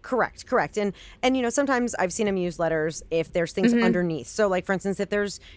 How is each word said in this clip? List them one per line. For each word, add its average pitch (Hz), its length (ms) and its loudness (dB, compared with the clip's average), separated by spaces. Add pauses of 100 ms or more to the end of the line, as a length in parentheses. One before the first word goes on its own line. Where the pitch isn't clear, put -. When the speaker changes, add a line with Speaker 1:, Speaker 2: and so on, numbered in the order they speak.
Speaker 1:
Correct, - 440 -2
correct. 214 300 0
And, 202 160 0 (300)
and, 262 140 4
you 254 60 0
know, 233 60 0
sometimes 247 460 0
I've 180 180 -2
seen 214 140 0
'em 196 100 0
use 175 220 -2
letters 160 440 0 (100)
if 165 200 -2
there's 165 200 0
things 233 200 4
Speaker 2:
Mm-hmm. 233 120 4
Speaker 1:
underneath. 170 420 0
So, 214 220 0
like, 180 180 0
for 196 60 -2
instance, 190 260 -2
if 196 120 -4
there's, 208 280 -2 (180)